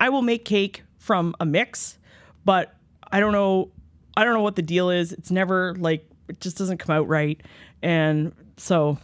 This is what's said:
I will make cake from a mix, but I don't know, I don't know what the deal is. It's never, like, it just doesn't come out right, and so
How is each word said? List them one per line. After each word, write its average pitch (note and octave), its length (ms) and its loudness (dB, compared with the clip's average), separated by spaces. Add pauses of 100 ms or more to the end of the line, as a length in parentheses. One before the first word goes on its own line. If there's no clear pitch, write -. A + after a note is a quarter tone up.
I B3+ 80 2
will C4+ 140 0
make A#3 220 -2
cake G3+ 360 -2 (160)
from E3+ 420 -2
a E3+ 60 -2
mix, - 540 -2 (440)
but F#3+ 300 2 (380)
I G3 80 2
don't G#3 140 2
know, G3 360 2 (480)
I A#3 60 6
don't A#3+ 100 2
know A3 80 2
what G#3 140 0
the F3 80 -2
deal F3 260 2
is. F3 220 0
It's - 180 -14
never, F#3 460 0
like, D#3+ 340 -2 (180)
it F3 140 -14
just F3+ 160 -10
doesn't F#3 220 -4
come D#3 160 -2
out D#3 120 0
right, D3+ 320 -2 (440)
and D#3 500 0 (240)
so D3 460 0